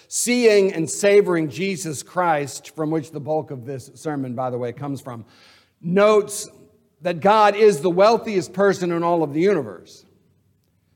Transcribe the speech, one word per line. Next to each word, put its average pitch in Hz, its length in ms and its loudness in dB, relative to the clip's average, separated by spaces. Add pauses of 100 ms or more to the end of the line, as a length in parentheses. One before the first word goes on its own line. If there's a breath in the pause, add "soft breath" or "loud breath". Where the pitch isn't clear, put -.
Seeing 214 680 2
and 160 160 -6
Savoring 180 580 2
Jesus 156 540 -6
Christ, 156 760 -4
from 156 140 -4
which 160 220 -4
the 151 60 -12
bulk 147 320 -6
of 127 140 -14
this 131 300 -14
sermon, 139 400 -8
by 127 160 -6
the 123 80 -6
way, 120 160 -8
comes 135 260 -10
from, 117 240 -16 (560 soft breath)
notes 202 680 2 (500)
that 170 200 -6
God 208 360 4
is 202 240 4
the 165 80 -2
wealthiest 202 640 2
person 180 400 0
in 170 100 -2
all 170 200 0
of 143 100 -4
the 151 80 -2
universe. 135 640 -2 (920)